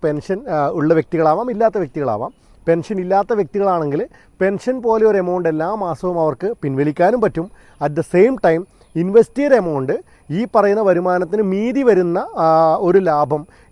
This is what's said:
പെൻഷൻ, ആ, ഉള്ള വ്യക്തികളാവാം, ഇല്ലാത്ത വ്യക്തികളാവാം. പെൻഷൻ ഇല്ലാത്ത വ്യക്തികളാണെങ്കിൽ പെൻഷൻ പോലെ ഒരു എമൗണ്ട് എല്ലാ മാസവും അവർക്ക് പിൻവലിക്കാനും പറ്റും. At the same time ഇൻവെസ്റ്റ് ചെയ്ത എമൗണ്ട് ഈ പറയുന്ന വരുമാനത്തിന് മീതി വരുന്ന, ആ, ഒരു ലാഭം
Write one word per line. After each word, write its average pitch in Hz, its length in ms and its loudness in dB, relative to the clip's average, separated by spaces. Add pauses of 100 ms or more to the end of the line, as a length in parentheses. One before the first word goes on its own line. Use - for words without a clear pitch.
പെൻഷൻ, 185 460 -4
ആ, 151 200 -2
ഉള്ള 165 240 0
വ്യക്തികളാവാം, 165 580 0
ഇല്ലാത്ത 220 260 0
വ്യക്തികളാവാം. 139 680 -6 (200)
പെൻഷൻ 170 320 -2
ഇല്ലാത്ത 196 340 0
വ്യക്തികളാണെങ്കിൽ 185 720 -2 (340)
പെൻഷൻ 202 400 -2
പോലെ 226 240 0
ഒരു 208 120 4
എമൗണ്ട് 180 320 -2
എല്ലാ 160 240 -2
മാസവും 180 480 -4
അവർക്ക് 160 400 -2
പിൻവലിക്കാനും 151 600 0
പറ്റും. 170 300 -4 (340)
At 147 80 -2
the 214 120 -4 (120)
same 240 180 4
time 170 300 0 (300)
ഇൻവെസ്റ്റ് 196 440 2
ചെയ്ത 285 140 2
എമൗണ്ട് 165 500 0 (280)
ഈ 202 240 -4
പറയുന്ന 202 260 4
വരുമാനത്തിന് 180 600 0
മീതി 214 420 -2
വരുന്ന, 185 340 2
ആ, 165 600 2
ഒരു 180 200 2
ലാഭം 147 480 0 (240)